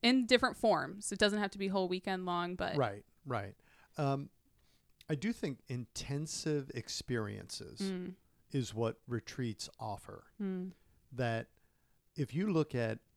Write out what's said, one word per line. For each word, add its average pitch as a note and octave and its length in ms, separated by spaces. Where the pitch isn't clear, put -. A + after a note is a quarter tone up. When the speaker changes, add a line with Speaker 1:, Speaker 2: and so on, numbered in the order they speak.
Speaker 1:
In B3 220
different B3 320
forms. F#3 560
It G3 60
doesn't G#3 200
have G3 120
to - 60
be G3 120
whole F#3+ 180
weekend F#3 380
long, F3 300
but - 200
Speaker 2:
Right, G#2 280
right. G#2+ 280
Um, C#3 320
I D#3 60
do E3+ 160
think - 280
intensive C#3+ 1040
experiences G#2 1040
Speaker 1:
Mm. F#3 340
Speaker 2:
is B2+ 220
what A2+ 240
retreats A#2+ 600
offer. - 460
Speaker 1:
Mm. F#3 300
Speaker 2:
That A#2 340
if C3+ 200
you G3 160
look D#3+ 240
at A2+ 240